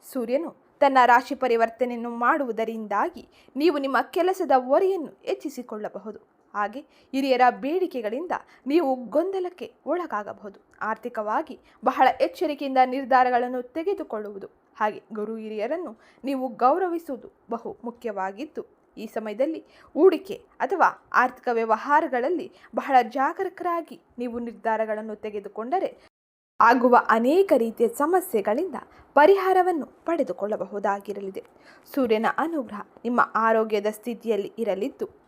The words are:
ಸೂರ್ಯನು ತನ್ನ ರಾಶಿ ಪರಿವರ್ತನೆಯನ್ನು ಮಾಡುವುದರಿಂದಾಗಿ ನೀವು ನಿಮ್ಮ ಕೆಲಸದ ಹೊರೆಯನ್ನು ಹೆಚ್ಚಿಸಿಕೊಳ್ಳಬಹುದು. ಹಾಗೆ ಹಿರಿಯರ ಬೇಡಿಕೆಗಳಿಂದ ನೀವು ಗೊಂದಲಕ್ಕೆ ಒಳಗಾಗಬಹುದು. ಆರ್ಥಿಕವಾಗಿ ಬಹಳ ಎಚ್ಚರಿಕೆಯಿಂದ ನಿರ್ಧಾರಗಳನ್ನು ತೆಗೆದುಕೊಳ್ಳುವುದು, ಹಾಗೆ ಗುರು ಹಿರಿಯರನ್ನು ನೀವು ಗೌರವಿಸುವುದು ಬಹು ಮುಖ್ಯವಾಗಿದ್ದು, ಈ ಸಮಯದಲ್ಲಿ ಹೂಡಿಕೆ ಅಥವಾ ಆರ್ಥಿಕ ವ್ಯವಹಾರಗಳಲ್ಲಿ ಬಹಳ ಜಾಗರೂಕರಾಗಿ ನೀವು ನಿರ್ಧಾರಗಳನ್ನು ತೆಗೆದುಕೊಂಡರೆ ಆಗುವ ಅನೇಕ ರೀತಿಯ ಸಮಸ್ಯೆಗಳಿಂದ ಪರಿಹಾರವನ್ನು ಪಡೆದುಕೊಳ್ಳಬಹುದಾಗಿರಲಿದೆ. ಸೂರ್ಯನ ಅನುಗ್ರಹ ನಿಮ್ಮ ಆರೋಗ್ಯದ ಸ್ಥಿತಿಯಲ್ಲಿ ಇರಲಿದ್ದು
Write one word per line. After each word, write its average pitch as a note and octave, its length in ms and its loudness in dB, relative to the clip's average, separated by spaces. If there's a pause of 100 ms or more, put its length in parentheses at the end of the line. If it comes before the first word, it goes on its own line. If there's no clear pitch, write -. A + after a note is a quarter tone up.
(120)
ಸೂರ್ಯನು C4 520 -4 (160)
ತನ್ನ C4+ 260 6
ರಾಶಿ B3 280 4
ಪರಿವರ್ತನೆಯನ್ನು A#3 760 -2
ಮಾಡುವುದರಿಂದಾಗಿ A#3 1160 -2 (280)
ನೀವು D4 220 2
ನಿಮ್ಮ C4+ 180 -2 (140)
ಕೆಲಸದ F#4 460 0
ಹೊರೆಯನ್ನು D#4 560 0 (100)
ಹೆಚ್ಚಿಸಿಕೊಳ್ಳಬಹುದು. G#3+ 960 -10 (360)
ಹಾಗೆ G#3 260 -4
ಹಿರಿಯರ C4+ 600 -2 (100)
ಬೇಡಿಕೆಗಳಿಂದ C4 840 -4 (340)
ನೀವು C#4 280 2
ಗೊಂದಲಕ್ಕೆ F4 800 -4 (140)
ಒಳಗಾಗಬಹುದು. G#3 720 -6 (200)
ಆರ್ಥಿಕವಾಗಿ A3 760 -6 (260)
ಬಹಳ B3+ 240 4 (120)
ಎಚ್ಚರಿಕೆಯಿಂದ C#4+ 680 -2
ನಿರ್ಧಾರಗಳನ್ನು B3+ 760 2
ತೆಗೆದುಕೊಳ್ಳುವುದು, B3 840 -6 (300)
ಹಾಗೆ G#3+ 260 -2 (100)
ಗುರು A3 240 -8
ಹಿರಿಯರನ್ನು A3 600 -8 (260)
ನೀವು C4 240 -4
ಗೌರವಿಸುವುದು D4+ 840 0 (200)
ಬಹು A3+ 340 -8
ಮುಖ್ಯವಾಗಿದ್ದು, G#3+ 840 -8 (300)
ಈ G#3+ 100 -12
ಸಮಯದಲ್ಲಿ A#3 580 -4 (300)
ಹೂಡಿಕೆ D#4 400 4 (260)
ಅಥವಾ C#4+ 520 0
ಆರ್ಥಿಕ B3+ 400 0
ವ್ಯವಹಾರಗಳಲ್ಲಿ B3 1000 0 (220)
ಬಹಳ C4 280 0
ಜಾಗರೂಕರಾಗಿ E4+ 1000 -4 (180)
ನೀವು A#3+ 200 -6
ನಿರ್ಧಾರಗಳನ್ನು A3 800 -4
ತೆಗೆದುಕೊಂಡರೆ G#3+ 960 -6 (460)
ಆಗುವ A#3+ 380 6 (100)
ಅನೇಕ D4+ 480 4
ರೀತಿಯ A3+ 320 0
ಸಮಸ್ಯೆಗಳಿಂದ C#4+ 840 0 (400)
ಪರಿಹಾರವನ್ನು F#4 720 6
ಪಡೆದುಕೊಳ್ಳಬಹುದಾಗಿರಲಿದೆ. G3+ 1600 -6 (520)
ಸೂರ್ಯನ A3+ 320 2 (120)
ಅನುಗ್ರಹ B3 420 -4 (240)
ನಿಮ್ಮ A#3+ 300 0
ಆರೋಗ್ಯದ A3 560 2
ಸ್ಥಿತಿಯಲ್ಲಿ A3 680 -6
ಇರಲಿದ್ದು G#3+ 500 -4 (200)